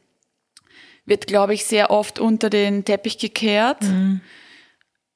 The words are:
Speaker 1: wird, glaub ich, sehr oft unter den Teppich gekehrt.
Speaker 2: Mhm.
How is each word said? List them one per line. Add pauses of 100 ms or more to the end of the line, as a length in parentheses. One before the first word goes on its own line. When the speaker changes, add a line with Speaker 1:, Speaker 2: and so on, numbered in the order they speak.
(1040)
Speaker 1:
wird,
glaub
ich,
sehr
oft
unter
den
Teppich
gekehrt.
Speaker 2:
Mhm. (960)